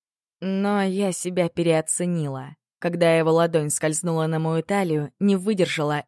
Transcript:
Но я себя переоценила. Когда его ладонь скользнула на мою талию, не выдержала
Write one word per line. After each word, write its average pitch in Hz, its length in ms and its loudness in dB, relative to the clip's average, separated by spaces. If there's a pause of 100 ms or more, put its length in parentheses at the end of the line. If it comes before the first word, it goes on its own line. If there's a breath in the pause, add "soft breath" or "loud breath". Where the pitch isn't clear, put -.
(420)
Но 196 420 0
я 190 300 0
себя 180 340 -2
переоценила. 160 1120 -2 (220)
Когда 170 380 2
его 160 160 4
ладонь 165 360 2
скользнула 160 580 -2
на 160 120 -2
мою 160 240 0
талию, 160 560 -2
не 196 160 4
выдержала 160 720 0